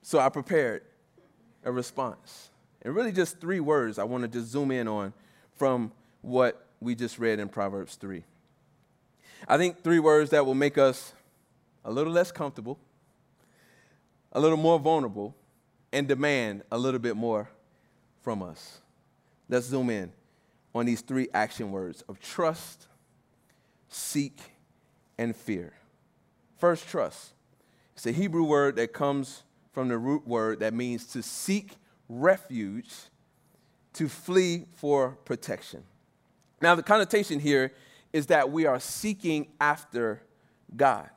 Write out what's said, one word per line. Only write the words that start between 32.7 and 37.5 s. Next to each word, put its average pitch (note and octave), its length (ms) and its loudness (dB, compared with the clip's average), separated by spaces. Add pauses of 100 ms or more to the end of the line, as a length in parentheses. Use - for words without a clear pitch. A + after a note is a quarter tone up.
to D#3 160 -4
flee F3+ 560 0 (100)
for C3+ 500 0
protection. - 580 -8 (800)
Now, E3+ 140 6
the E3 80 -2
connotation G3+ 560 2
here C3+ 340 2 (400)